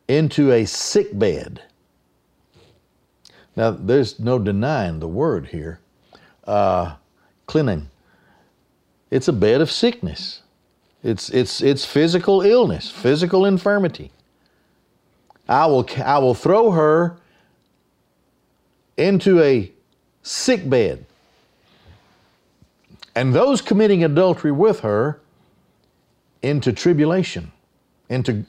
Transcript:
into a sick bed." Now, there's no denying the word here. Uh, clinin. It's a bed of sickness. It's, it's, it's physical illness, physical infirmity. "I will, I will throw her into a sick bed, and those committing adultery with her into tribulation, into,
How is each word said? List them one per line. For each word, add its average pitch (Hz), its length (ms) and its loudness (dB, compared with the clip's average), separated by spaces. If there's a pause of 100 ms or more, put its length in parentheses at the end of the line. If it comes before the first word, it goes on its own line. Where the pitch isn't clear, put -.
into 143 440 2
a 113 120 4
sick - 540 -2
bed." 90 440 -4 (1900)
Now, 113 160 0
there's 113 480 -2
no 123 200 -2
denying 101 640 -4
the 82 80 -8
word 101 400 -4
here. 82 320 -12 (640)
Uh, 95 500 -2 (520)
clinin. 101 420 -2 (1200)
It's 131 180 -2
a 165 40 2
bed 110 280 2
of 156 100 0
sickness. - 720 -4 (600)
It's, 113 280 -6
it's, - 300 -4
it's 139 240 0
physical 175 560 0
illness, 196 500 0
physical 170 540 0
infirmity. 196 680 -2 (1400)
"I 143 180 2
will, 131 200 2 (160)
I 139 160 0
will 127 160 2
throw 214 360 2
her 165 480 2 (1800)
into 185 460 4
a 127 280 2 (520)
sick 185 480 -2
bed, 101 340 0 (2000)
and 127 200 0
those 240 260 2
committing 202 440 2
adultery 160 480 2
with 190 280 2
her 113 400 -2 (1200)
into 131 300 -2
tribulation, 156 760 0 (580)
into, 120 400 -4